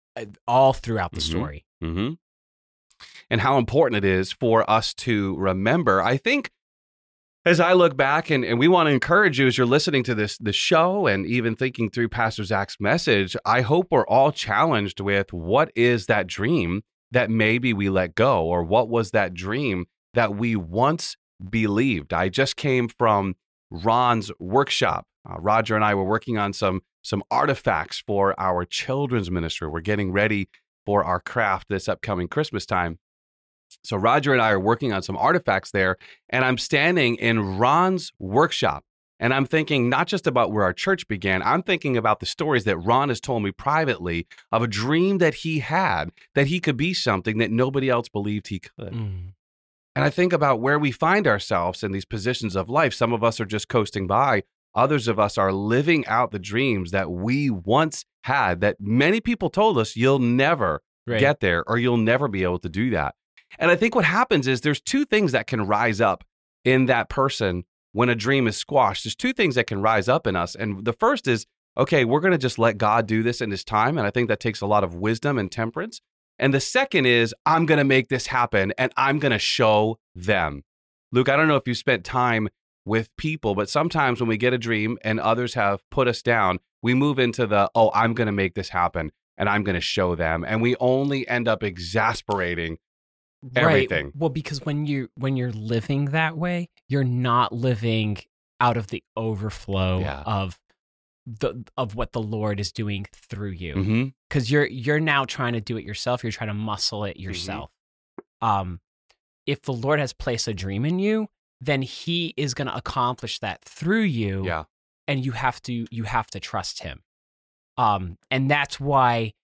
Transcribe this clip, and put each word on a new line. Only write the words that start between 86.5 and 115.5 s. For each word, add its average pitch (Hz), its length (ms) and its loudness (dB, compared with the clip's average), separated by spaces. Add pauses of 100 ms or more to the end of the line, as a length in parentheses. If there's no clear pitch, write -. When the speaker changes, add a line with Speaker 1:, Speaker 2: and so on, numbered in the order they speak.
Speaker 2:
we 120 100 2
move 135 260 2
into 120 280 2
the, 101 260 2
"Oh, 113 220 6
I'm 117 180 2
gonna 107 200 -2
make 95 200 -2
this 95 160 -8
happen 87 420 -2 (260)
and 101 100 -2
I'm 104 160 0
gonna 92 160 0
show 90 340 0
them." 82 300 -2
And 113 180 -2
we 123 200 2
only 135 460 0
end 120 200 -2
up 110 160 0
exasperating 90 1160 -2 (640)
Speaker 1:
Right. 123 220 -2
Speaker 2:
everything. 123 520 2
Speaker 1:
Well, 156 140 -2
because 147 360 -8
when 147 220 -2
you, 139 280 -4
when 135 220 -2
you're 123 140 -4
living 113 540 -2
that 160 320 -2
way, 175 320 -4 (200)
you're 135 140 0
not 123 500 2
living 113 640 -2 (420)
out 120 160 2
of 110 120 -6
the - 160 -10 (120)
overflow 98 840 -4
Speaker 2:
Yeah. 71 260 -6
Speaker 1:
of 98 340 -4 (680)
the, 113 360 -6 (140)
of 110 180 -4
what 117 180 -6
the 117 80 -4
Lord 107 380 -4
is 104 120 -4
doing 101 420 -6
through 101 380 -12
you. 85 240 -10
Speaker 2:
Mm-hmm. 110 320 0 (220)
Speaker 1:
'Cause 120 220 -2
you're, 147 160 4
you're 135 320 -2
now 143 260 0
trying 120 280 -6
to 113 80 -4
do 113 160 -8
it - 80 -10
yourself. 123 380 -4
You're 113 80 -6
trying 110 180 -8
to 104 40 -6
muscle 104 500 -6
it 98 140 -6
Speaker 2:
Mm-hmm. 98 60 -14
Speaker 1:
yourself. 85 480 -10 (680)
Um, 98 380 -2 (680)
if 143 140 -4
the 135 120 -6
Lord 135 260 0
has 139 140 -4
placed - 340 -4
a 110 60 -4
dream 98 320 -4
in 180 140 0
you, 214 280 0 (340)
then 135 200 -2
he 170 560 -6
is 135 160 -4
gonna 131 220 -6
accomplish 123 640 -4
that 101 240 -8
through 202 400 -2
you. 104 420 -2
Speaker 2:
Yeah. 80 180 -4 (440)
Speaker 1:
And 135 160 -2
you 131 100 -4
have 123 300 -4